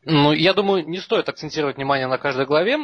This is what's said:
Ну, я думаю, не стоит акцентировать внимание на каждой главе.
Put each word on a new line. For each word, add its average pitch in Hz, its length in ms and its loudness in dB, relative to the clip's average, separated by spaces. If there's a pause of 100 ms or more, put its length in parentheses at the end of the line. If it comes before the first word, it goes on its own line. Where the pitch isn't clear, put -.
Ну, 147 280 4
я 160 220 2
думаю, 196 340 0
не 175 100 -8
стоит 190 300 -2
акцентировать 147 480 -6
внимание 135 300 -2
на 127 100 0
каждой 135 300 -2
главе. 175 380 0